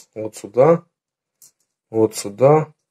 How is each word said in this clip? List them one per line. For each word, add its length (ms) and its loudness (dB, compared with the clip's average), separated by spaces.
Вот 220 -14
сюда, 480 0
вот 260 -2
сюда 560 0